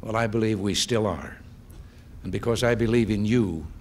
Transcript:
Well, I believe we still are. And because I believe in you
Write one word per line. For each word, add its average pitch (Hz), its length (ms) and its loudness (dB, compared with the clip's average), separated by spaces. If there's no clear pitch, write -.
Well, 110 160 -4
I 117 100 2
believe 110 320 2
we 98 140 0
still 110 340 0
are. - 300 -4
And 92 100 -8
because 113 300 0
I 120 120 4
believe 113 360 4
in 107 160 0
you 98 400 0